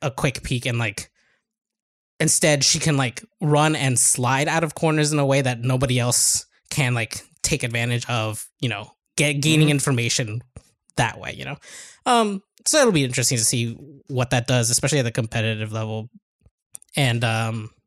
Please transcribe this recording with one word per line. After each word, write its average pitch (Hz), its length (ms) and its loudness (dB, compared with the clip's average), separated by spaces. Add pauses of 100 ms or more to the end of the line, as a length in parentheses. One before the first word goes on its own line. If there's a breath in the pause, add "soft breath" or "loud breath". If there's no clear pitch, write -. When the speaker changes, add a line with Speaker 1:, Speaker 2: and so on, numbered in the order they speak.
Speaker 1:
a 147 100 -2
quick - 320 -4
peek, 123 220 -4
and, 120 140 -2
like, 107 280 -4 (1120)
instead 156 440 2
she - 140 2
can, 147 200 2
like, 131 260 -2 (180)
run 151 340 4
and 135 220 0
slide 131 500 2
out 165 160 0
of 151 120 -4
corners 156 360 2
in 151 60 0
a 143 80 2
way 139 160 4
that 123 200 -2
nobody 127 360 0
else - 480 0 (240)
can, 127 240 0
like, 117 300 -4 (180)
take - 220 -2
advantage 120 440 -2
of, 110 400 -4 (120)
you 120 100 -2
know, 104 220 -8 (260)
get, 147 240 0
gaining 156 280 4
Speaker 2:
Mm-hmm. - 20 4
Speaker 1:
information 120 720 -2 (540)
that 120 220 -2
way, - 140 -10
you - 120 -12
know? 139 100 -10 (500 loud breath)
Um, 220 380 2 (240)
so 311 120 4
it'll 247 120 6
be 151 140 4
interesting 127 340 0
to 110 40 0
see 117 320 -2 (320)
what 123 220 -2
that 123 160 0
does, 123 240 2
especially 139 300 0
at 123 60 2
the 113 60 -4
competitive 110 640 -2
level. 110 380 -6 (840)
And, 120 280 0
um, 113 480 -2 (160)